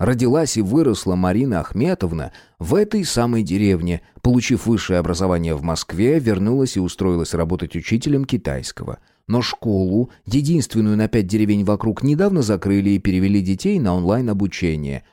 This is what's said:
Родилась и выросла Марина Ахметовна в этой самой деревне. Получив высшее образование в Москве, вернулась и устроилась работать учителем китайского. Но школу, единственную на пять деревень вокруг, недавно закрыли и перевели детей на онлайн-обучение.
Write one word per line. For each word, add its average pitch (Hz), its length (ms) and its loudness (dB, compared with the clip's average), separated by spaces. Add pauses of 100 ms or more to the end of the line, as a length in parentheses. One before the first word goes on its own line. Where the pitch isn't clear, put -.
Родилась 127 560 2
и 110 60 2
выросла 104 520 2
Марина 92 460 0
Ахметовна 87 720 -4 (260)
в 87 160 -2
этой 208 300 0
самой 120 380 0
деревне. 90 600 0 (200)
Получив 123 440 2
высшее 98 320 2
образование 85 560 0
в 71 80 -4
Москве, 85 560 0
вернулась 117 580 0
и 98 40 0
устроилась 87 520 -2
работать 85 440 -4
учителем 135 480 -2
китайского. - 760 -6 (300)
Но 117 120 0
школу, 101 680 -2 (160)
единственную 123 680 0
на 110 120 2
пять 107 200 0
деревень 104 360 2
вокруг, 104 380 0
недавно 156 400 2
закрыли 101 480 2
и 98 80 2
перевели 98 420 2
детей 98 380 0
на 98 160 0
онлайн-обучение. 90 1200 -2